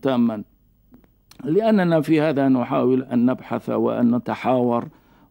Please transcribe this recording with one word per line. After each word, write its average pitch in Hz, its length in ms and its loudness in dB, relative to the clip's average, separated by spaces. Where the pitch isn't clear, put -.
تاما، 117 420 0
لأننا 180 580 2
في 151 200 2
هذا 139 260 0
نحاول 127 560 0
أن 120 220 0
نبحث 123 440 -4
وأن 117 460 0
نتحاور 123 720 -2